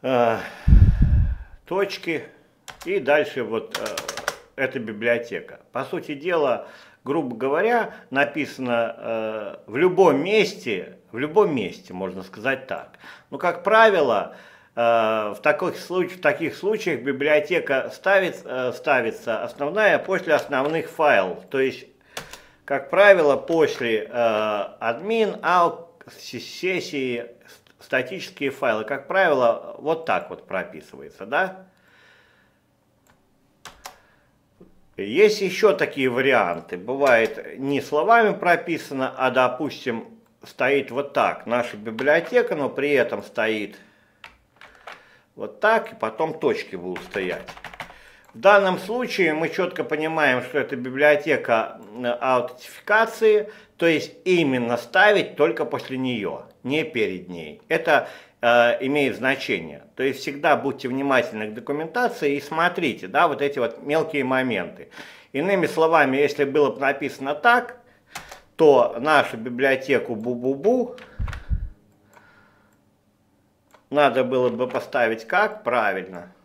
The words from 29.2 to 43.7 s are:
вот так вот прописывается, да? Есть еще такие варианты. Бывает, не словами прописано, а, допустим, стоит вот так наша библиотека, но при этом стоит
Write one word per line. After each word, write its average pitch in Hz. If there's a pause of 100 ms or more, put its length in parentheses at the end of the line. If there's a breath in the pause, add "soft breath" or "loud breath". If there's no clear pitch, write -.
вот 160
так 92
вот -
прописывается, 78
да? 180 (3250 loud breath)
Есть 185
еще 190
такие 139
варианты. 113
Бывает, 120
не 135
словами 214
прописано, 165
а, 127
допустим, 123 (380)
стоит 135
вот 139
так 95
наша 117
библиотека, 151
но 139
при 139
этом 117
стоит 110 (1600 loud breath)